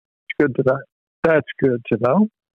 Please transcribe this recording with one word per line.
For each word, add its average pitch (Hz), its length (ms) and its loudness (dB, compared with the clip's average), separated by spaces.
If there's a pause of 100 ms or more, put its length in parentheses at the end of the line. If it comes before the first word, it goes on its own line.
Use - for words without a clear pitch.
(280)
It's - 100 -14
good 143 180 -4
to - 100 -4
know. 131 120 2 (460)
That's 160 220 2 (140)
good 123 220 0 (100)
to 117 80 0
know. 143 280 2 (280)